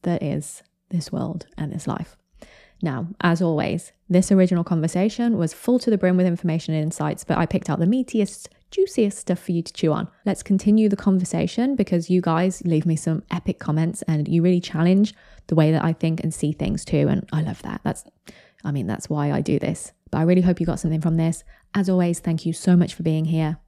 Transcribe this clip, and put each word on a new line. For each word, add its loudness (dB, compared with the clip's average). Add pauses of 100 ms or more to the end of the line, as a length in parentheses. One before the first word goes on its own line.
that -2
is -6 (260)
this -4
world -6 (100)
and -6
this -8
life." -8 (640)
Now, -4 (140)
as 2
always, -2 (160)
this 4
original 4
conversation 0
was 0
full 0
to -2
the 2
brim 2
with 4
information -2
and 0
insights, -4
but 0
I 2
picked -2
out -2
the 2
meatiest, -2 (200)
juiciest 0
stuff -2
for -8
you 0
to -12
chew 0
on. -2 (160)
Let's -2
continue 4
the 2
conversation 0
because 0
you 4
guys 0
leave 2
me 2
some -2
epic -4
comments -2
and -2
you 2
really 4
challenge 2 (320)
the 0
way 6
that 2
I 0
think -2
and -2
see -4
things -4
too. 2
And -2
I -2
love -6
that. -10
That's, -6 (600)
I -6
mean, -4
that's -8
why -2
I -2
do 0
this. -6 (180)
But -2
I 2
really 4
hope 2
you -2
got -4
something -2
from 0
this. 0 (300)
As 0
always, 2
thank -4
you -2
so 4
much 4
for -12
being 0
here. 0 (100)